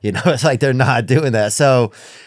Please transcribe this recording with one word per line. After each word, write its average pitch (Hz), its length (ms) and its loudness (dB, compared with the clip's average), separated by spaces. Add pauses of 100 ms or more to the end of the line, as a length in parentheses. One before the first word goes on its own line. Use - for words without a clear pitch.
You 104 100 -4
know, 101 100 -6
<laughs> - 40 0
it's 143 180 0
like 139 160 0
they're 135 140 0
not 120 320 0
doing 131 260 0
that. 107 220 0
So, 127 380 2 (340)